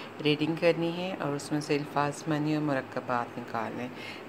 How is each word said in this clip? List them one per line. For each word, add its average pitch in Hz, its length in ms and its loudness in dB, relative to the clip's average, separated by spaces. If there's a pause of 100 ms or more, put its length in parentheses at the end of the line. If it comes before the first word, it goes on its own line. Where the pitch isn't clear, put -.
(220)
reading 151 360 4
करनी 165 340 4
है 180 240 -4
और 143 200 0
उसमें 147 260 -2
से 147 160 2
अल्फाज 143 520 0
मानी 151 260 2
और 151 60 2
मुरक्कबात 127 680 0 (100)
निकालने 117 460 -4
हैं। 123 80 -6 (380)